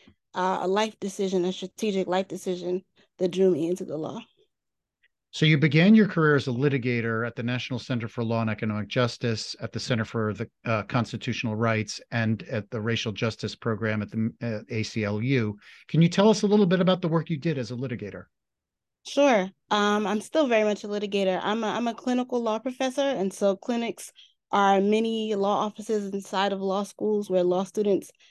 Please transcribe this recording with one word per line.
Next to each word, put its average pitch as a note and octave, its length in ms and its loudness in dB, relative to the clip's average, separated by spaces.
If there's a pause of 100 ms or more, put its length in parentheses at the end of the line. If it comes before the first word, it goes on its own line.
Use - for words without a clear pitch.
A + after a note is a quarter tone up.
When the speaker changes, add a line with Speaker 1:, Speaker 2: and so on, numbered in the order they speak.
(340)
Speaker 1:
uh, F#3 280 0
a - 40 -2
life G#3+ 320 -2
decision, F#3+ 460 -2
a F#3 80 0
strategic F#3+ 560 -4
life F#3+ 180 0
decision F3+ 560 -4 (360)
that F3+ 120 0
drew F#3 220 4
me E3 160 0
into F#3 160 -4
the C#3+ 120 -8
law. F#3+ 240 -8 (1080)
Speaker 2:
So - 160 0
you D#3 120 6
began D#3+ 360 6
your A3 140 8
career D3+ 260 4
as C3+ 140 2
a - 40 -2
litigator A#2+ 720 0
at A#2 120 -8
the A#2+ 80 -6
National B2 340 -4
Center A#2 300 -4
for A#2+ 160 -6
Law A2+ 160 0
and A2 100 0
Economic G#2+ 380 -4
Justice, A#2+ 720 -2
at A2+ 100 -8
the - 80 -8
Center A2+ 260 -2
for G#2+ 300 -4
the, A2 160 -8 (140)
uh, A2 200 0
Constitutional A#2 680 -4
Rights, A2 460 -2 (100)
and A2+ 400 0
at G#2+ 200 -6
the A#2 100 -6
Racial A2+ 320 -4
Justice - 420 -4
Program G#2+ 480 -4
at G#2 80 -8
the, A2+ 220 -2 (100)
uh, A2 320 -6
A A2 80 -2
C G#2+ 220 -4
L G#2 180 -2
U. A#2 340 0 (300)
Can D#3 160 4
you E3+ 60 6
tell G3 200 4
us G#3+ 140 4
a G#3 60 2
little G#3 180 6
bit F3+ 140 2
about F#3 200 2
the F3 60 -2
work D#3+ 240 -2
you D#3+ 80 -4
did D3 200 -2
as A#2 120 -6
a B2 60 -8
litigator? G2+ 480 -8 (800)
Speaker 1:
Sure. B3 420 4 (220)
Um, G#3 360 2
I'm G#3 140 -2
still D#4 260 0
very A3+ 160 4
much G#3 220 0
a - 20 -10
litigator. G3+ 560 -2
I'm A3 220 -2
a, G#3+ 40 -2
I'm A#3 200 -2
a A#3 60 -6
clinical B3 480 -4
law A3+ 160 -2
professor, C4 420 -4
and A3 320 -2
so G3 240 0
clinics A#3 560 -6 (400)
are G3 260 6
many G#3+ 560 2
law G3 300 0
offices G#3 480 -4
inside G3+ 400 -2
of G3 80 -4
law G3 220 -2
schools G#3 480 -2
where F#3 120 2
law F3+ 220 2
students G3+ 460 0 (200)